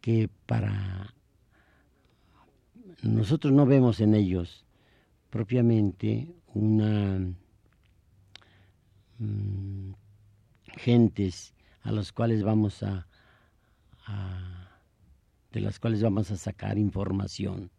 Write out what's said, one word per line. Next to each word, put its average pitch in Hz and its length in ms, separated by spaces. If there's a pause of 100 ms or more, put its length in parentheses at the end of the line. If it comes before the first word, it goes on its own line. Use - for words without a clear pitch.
que 113 280 (180)
para, 98 680 (1900)
nosotros 110 500
no 139 140
vemos 127 340
en 107 140
ellos 92 500 (680)
propiamente 113 960 (260)
una, 107 640 (2000)
mm, 98 760 (840)
gentes 107 760 (280)
a 107 100
las 104 200
cuales 113 300
vamos 107 400
a, 98 240 (1000)
a, 92 720 (720)
de 110 80
las 101 200
cuales 110 220
vamos 107 280
a 101 60
sacar 101 420
información 98 1000